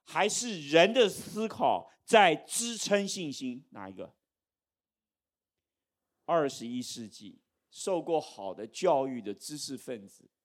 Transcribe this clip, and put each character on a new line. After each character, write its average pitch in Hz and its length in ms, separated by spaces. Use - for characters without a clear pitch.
还 175 220
是 208 440
人 175 240
的 247 120
思 202 400
考 117 460
在 196 320
支 233 440
撑 202 280
信 180 240
心？ 127 400
哪 98 200
一 - 20
个？ 92 220
二 151 240
十 123 180
一 123 140
世 117 260
纪 98 340
受 180 320
过 160 180
好 98 320
的 95 140
教 139 420
育 127 140
的 101 100
知 147 240
识 139 220
分 113 280
子， - 220